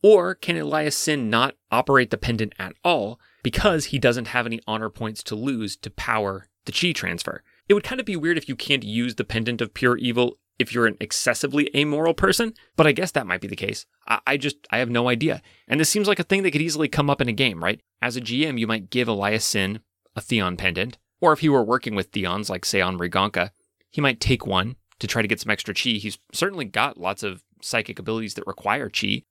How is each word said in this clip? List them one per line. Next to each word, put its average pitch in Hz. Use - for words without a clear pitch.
Or 190
can 170
Elias 151
Sin 135
not 117
operate 127
the -
pendant 110
at 92
all 123
because 160
he 139
doesn't 120
have 120
any 113
honor 110
points 110
to -
lose 113
to 107
power 101
the -
chi 175
transfer? -
It 202
would 208
kind 254
of 220
be 196
weird 165
if -
you 131
can't 131
use 113
the 110
pendant 113
of 110
pure 123
evil 120
if 117
you're 120
an 104
excessively 131
amoral 151
person, 220
but 156
I 151
guess 170
that -
might 90
be 101
the 98
case. 101
I, -
I 139
just, 139
I 107
have 120
no 120
idea. 123
And 151
this 156
seems 208
like 202
a 170
thing 196
that 170
could 143
easily 156
come 143
up 139
in 127
a 117
game, 101
right? 104
As 120
a 127
G 123
M, 131
you 113
might 110
give 123
Elias 104
Sin 101
a 110
Theon 92
pendant, 92
or 165
if 143
he 156
were 135
working 113
with -
Theons, 98
like, 92
say, 98
on 92
Riganka, 95
he -
might 135
take -
one 95
to -
try 117
to 104
get 104
some 107
extra 101
chi. -
He's 104
certainly 175
got 113
lots 92
of 95
psychic 113
abilities 110
that -
require 107
chi. 104